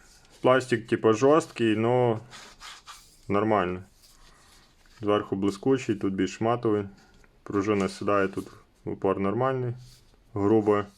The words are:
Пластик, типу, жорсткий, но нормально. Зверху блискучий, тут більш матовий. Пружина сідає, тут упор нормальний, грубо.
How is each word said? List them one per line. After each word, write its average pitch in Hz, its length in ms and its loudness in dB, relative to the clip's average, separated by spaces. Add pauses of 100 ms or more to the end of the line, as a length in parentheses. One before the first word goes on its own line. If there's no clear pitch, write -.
(400)
Пластик, 127 460 2
типу, 110 260 2
жорсткий, 117 640 2
но 117 440 2 (1080)
нормально. 98 540 0 (1160)
Зверху 104 360 0
блискучий, 107 580 0
тут 98 200 -4
більш 95 260 -4
матовий. 113 440 0 (580)
Пружина 101 460 0
сідає, 98 400 0
тут 98 200 -10 (360)
упор 98 360 -2
нормальний, 123 540 -2 (600)
грубо. 104 500 2 (140)